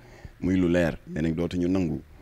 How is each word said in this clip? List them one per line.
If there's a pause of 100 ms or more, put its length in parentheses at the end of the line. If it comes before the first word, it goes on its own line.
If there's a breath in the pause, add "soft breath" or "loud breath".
(400 loud breath)
muy
lu
leer, (100)
mais
nag
dootuñu
nangu (220 loud breath)